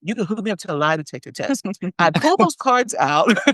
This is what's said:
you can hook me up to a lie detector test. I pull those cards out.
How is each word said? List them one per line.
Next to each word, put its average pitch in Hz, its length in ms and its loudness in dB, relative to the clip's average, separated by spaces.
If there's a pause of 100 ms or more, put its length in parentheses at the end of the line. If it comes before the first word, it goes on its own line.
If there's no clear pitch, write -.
you 175 120 -6
can 233 120 -2
hook 214 160 -4
me 202 80 -4
up 196 100 -4
to - 120 -10
a 156 40 -4
lie 151 200 0
detector 147 360 -12
test. - 340 -6 (320)
I 170 120 6
pull 175 280 2
those 330 180 2
cards 247 420 0
out. - 380 2 (180)